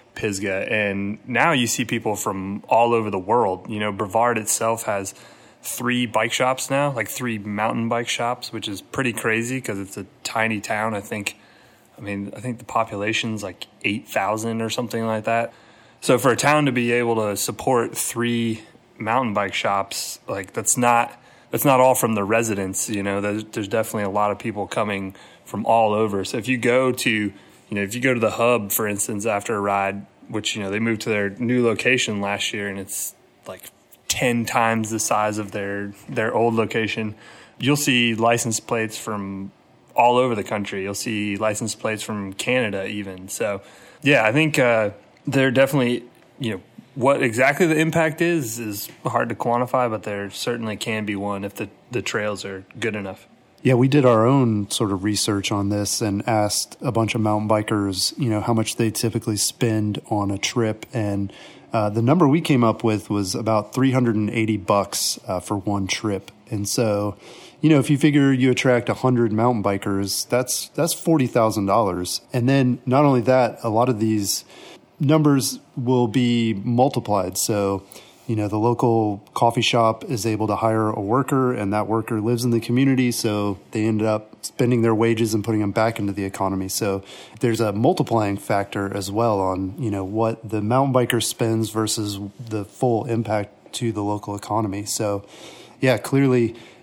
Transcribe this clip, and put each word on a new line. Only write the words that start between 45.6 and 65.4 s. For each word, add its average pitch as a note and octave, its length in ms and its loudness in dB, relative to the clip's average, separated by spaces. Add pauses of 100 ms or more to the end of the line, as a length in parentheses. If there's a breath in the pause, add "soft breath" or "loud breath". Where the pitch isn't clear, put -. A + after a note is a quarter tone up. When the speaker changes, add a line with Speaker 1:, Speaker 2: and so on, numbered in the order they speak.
Speaker 1:
you A2+ 140 -4
know, F#2 80 -8 (340)
what C3+ 280 2
exactly C3 440 4
the D#3+ 100 4
impact D#3+ 460 2
is, D3 360 -2
is G#2+ 300 -8 (160)
hard A#2+ 240 0
to A2+ 60 -4
quantify, B2 540 0
but G#2+ 140 -4
there G2+ 280 -6
certainly A2+ 460 -6
can A2 280 -4
be G#2 100 -4
one G2+ 300 -4
if G2+ 100 -8
the, G#2 140 -8 (220)
the A#2+ 120 -4
trails G#2 420 -4
are G2 200 -10 (160)
good G#2+ 160 -4
enough. G2 320 -10 (340)
Speaker 2:
Yeah, B2+ 120 4
we B2 120 4
did C3+ 200 4
our A2+ 200 6
own A#2 440 2
sort G#2+ 200 -2
of F#2+ 140 -2
research G2+ 480 0
on G2+ 160 0
this G#2 320 -2
and G#2 260 -2
asked G#2+ 540 0
a C#3 100 -2
bunch G#2+ 240 0
of A2+ 60 0
mountain G#2+ 280 0
bikers, G#2 680 0
you B2 120 0
know, G#2+ 100 0
how A#2 140 0
much A2 220 0
they A2+ 140 2
typically A2 460 -2
spend G#2+ 720 0
on G2+ 220 0
a G2 80 -4
trip. A2 540 -2
And, G2+ 400 -2 (400 loud breath)
uh, G#2+ 180 2
the A2+ 120 0
number D3+ 240 6
we D3+ 140 6
came C3 240 4
up A2 180 2
with G#2+ 280 0
was G2+ 240 0
about G#2+ 400 0
three C3 180 2
hundred A#2+ 240 2
and G#2+ 140 0
eighty A2 260 0
bucks, - 720 0
uh, F#2 100 -2
for G2+ 200 -4